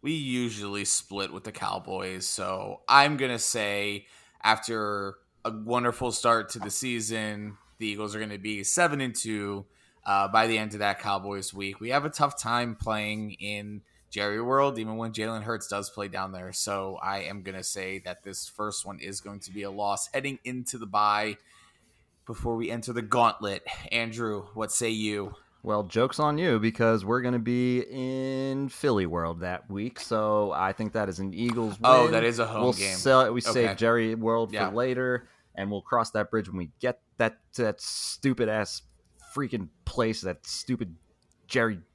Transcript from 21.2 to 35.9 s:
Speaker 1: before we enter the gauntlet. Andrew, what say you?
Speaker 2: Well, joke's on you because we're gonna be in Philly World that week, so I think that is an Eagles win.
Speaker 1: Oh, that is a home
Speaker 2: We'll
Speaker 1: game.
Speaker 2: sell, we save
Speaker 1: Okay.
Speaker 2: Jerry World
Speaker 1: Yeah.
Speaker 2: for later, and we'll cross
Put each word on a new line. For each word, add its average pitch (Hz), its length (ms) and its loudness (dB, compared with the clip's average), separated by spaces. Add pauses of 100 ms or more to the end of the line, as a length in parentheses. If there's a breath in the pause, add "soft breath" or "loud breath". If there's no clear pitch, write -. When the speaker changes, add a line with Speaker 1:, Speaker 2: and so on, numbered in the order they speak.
Speaker 1:
before 117 280 -4
we 113 160 -2
enter 117 220 -6
the 117 100 -4
gauntlet. 107 640 2 (240 loud breath)
Andrew, 113 640 -2
what 110 160 -4
say 117 200 0
you? 104 440 -2 (280 soft breath)
Speaker 2:
Well, 104 200 0
joke's 113 380 0
on 147 180 2
you 151 220 4
because 113 440 4
we're 117 160 2
gonna 123 180 0
be 123 420 2
in 131 880 -4
Philly 110 380 2
World 85 340 -2
that 90 280 -6
week, 104 300 -6
so 107 540 2
I 92 200 0
think 107 200 -4
that 104 160 -2
is 87 100 -6
an 95 160 -4
Eagles 113 460 0
win. 123 100 8
Speaker 1:
Oh, 123 180 12
that 113 140 4
is 117 160 2
a 117 80 2
home 110 160 -2
Speaker 2:
We'll 123 100 6
Speaker 1:
game. 98 240 0
Speaker 2:
sell, 131 360 8
we 120 80 0
save 117 300 4
Speaker 1:
Okay. 98 40 0
Speaker 2:
Jerry 113 400 4
World 113 380 0
Speaker 1:
Yeah. 98 180 0
Speaker 2:
for 101 60 -4
later, 127 520 0 (280 soft breath)
and 98 140 -4
we'll 101 120 -4
cross 117 300 0